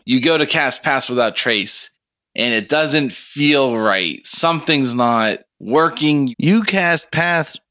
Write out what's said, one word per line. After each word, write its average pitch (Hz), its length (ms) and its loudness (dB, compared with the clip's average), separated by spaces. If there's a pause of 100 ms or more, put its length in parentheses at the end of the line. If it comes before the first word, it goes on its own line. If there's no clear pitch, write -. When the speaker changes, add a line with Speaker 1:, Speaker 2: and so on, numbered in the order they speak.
Speaker 1:
you 127 160 2
go 165 180 2
to 151 80 2
cast 147 360 -2
Pass 135 260 0
Without 123 280 0
Trace, - 540 -2 (440)
and 120 200 0
it 107 140 -2
doesn't 147 440 0
feel 143 640 0
right. 95 500 0
Something's 151 680 0
not 117 460 0 (200)
working. 147 760 0
Speaker 2:
You 208 240 4
cast 175 500 0
Pass 170 440 -2 (140)